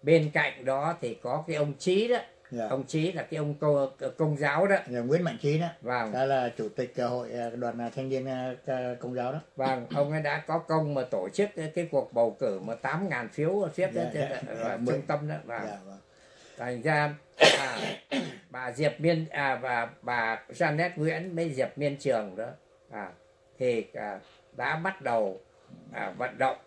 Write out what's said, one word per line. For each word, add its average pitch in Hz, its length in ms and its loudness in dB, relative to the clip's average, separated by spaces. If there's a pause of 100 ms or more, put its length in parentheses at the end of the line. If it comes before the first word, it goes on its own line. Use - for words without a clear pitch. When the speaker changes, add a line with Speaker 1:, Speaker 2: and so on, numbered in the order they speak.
Speaker 1:
Bên 151 320 6
cạnh 143 320 0
đó 135 360 0
thì 120 200 -4
có 139 260 -2
cái 165 80 -2
ông 147 240 0
Chí 196 280 4
đó, 240 100 4 (340)
Speaker 2:
Dạ. 117 160 -4
Speaker 1:
ông 135 160 -2
Chí 160 280 0
là 160 120 -6
cái 160 140 -6
ông 147 220 -2
co-, 143 320 4 (260)
công 151 200 2
giáo 147 300 4
đó. 196 80 6 (120)
Speaker 2:
Dạ, 123 120 -4
Nguyễn 143 240 2
Mạnh 135 180 -2
Trí 147 180 2
đó. 170 80 0 (140)
Speaker 1:
Vâng. 117 300 -2
Speaker 2:
Đó 127 140 2
là 131 320 2
chủ 110 120 -2
tịch, 123 300 -4
à, 123 60 0
hội, 120 260 -2
à, 117 180 -4
đoàn, 120 320 -4
à, 117 140 -4
thanh 135 140 -4
niên, 131 160 -2
à, 127 300 -4 (100)
ca-, 127 340 -2
công 123 160 -6
giáo 123 160 -2
đó. 151 80 -4 (160)
Speaker 1:
Vâng, 131 300 0 (100)
ông 143 160 2
ấy 156 100 0
đã 147 260 -2
có 165 120 2
công 160 340 2
mà 131 180 0
tổ 101 220 -2
chức 196 220 2
cái, 156 200 -6
cái 170 160 0
cuộc 135 220 2
bầu 117 260 4
cử 104 200 0
mà 107 160 -6
tám 165 340 -2
ngàn 120 200 -4
phiếu 180 320 0
ở 175 80 -2
phía 185 240 0
Speaker 2:
Dạ, 170 200 0
Speaker 1:
trên, 147 160 0
Speaker 2:
dạ. 131 180 -6
Speaker 1:
ở 110 160 -6
Speaker 2:
Dạ, 104 120 -2
Speaker 1:
trung 117 100 -2
Speaker 2:
mười. 135 220 2
Speaker 1:
tâm 151 200 0
đó. 151 80 -4 (100)
Vâng. 113 220 -6
Speaker 2:
Dạ, 104 180 -8
vâng. 98 120 -18 (600)
Speaker 1:
Thành 120 240 -6
ra, 147 320 2 (240)
à, - 400 6 (320)
<coughs> 220 400 -4
bà 127 220 -6
Diệp 143 280 0
Miên, 160 300 4
à, 139 260 0
và 120 340 -2 (120)
bà 117 480 0
Janet 156 460 2
Nguyễn 160 400 -2
với 165 180 0
Diệp 131 240 0
Miên 143 200 0
Trường 110 380 0
đó, 110 120 -4 (440)
à, 101 200 -8 (480)
thì, 120 340 2
à, 104 260 -6 (380)
đã 131 180 0
bắt 180 260 -4
đầu, 110 380 0 (520)
à, 104 260 -6
vận 120 200 -4
động. 131 300 2